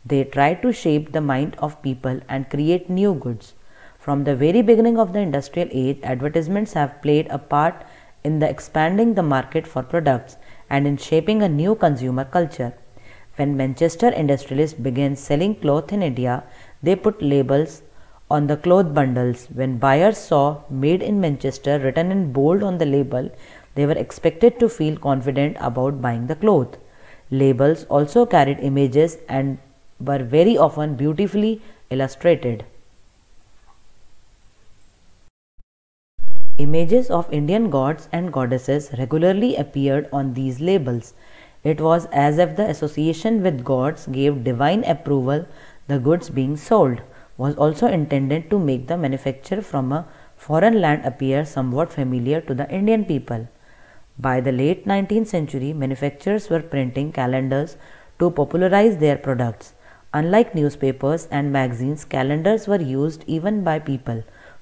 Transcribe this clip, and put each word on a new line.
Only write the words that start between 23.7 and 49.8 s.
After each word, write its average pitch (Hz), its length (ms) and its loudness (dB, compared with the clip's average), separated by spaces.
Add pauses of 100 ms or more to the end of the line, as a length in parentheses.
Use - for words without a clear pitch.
they 143 120 0
were 151 140 -2
expected 196 580 0
to 233 100 4
feel 156 280 -4
confident 139 600 -2
about 127 420 -4
buying 120 260 -4
the 156 80 -4
cloth. 180 420 0 (540)
Labels 135 540 2
also 147 400 2
carried 143 340 2
images 139 580 0 (100)
and 135 300 -4 (420)
were 135 240 -4 (120)
very 190 220 4
often 151 380 0
beautifully 196 640 -2 (300)
illustrated. 131 760 0 (4000)
Images 165 500 8
of 170 240 -2
Indian 185 380 0
gods 143 400 -2
and 175 200 -6
goddesses 135 580 -4 (100)
regularly 180 560 0
appeared 139 580 -2
on 135 220 -4
these 131 260 -6
labels. 147 520 -2 (500)
It 151 180 -2
was 165 240 2 (220)
as 151 100 2
if 165 180 2
the 208 140 -2
association 160 720 -2
with 151 220 -2
gods 135 440 -2
gave 135 360 -2
divine 139 400 0
approval. 143 640 -2 (400)
The 139 120 -2
goods 156 300 0
being 135 280 -4
sold 147 440 0 (360)
was 139 180 -4
also 156 320 0
intended 147 640 -2
to 208 100 0
make 131 280 -2
the 170 100 -4
manufacture 139 640 -6
from 135 320 -4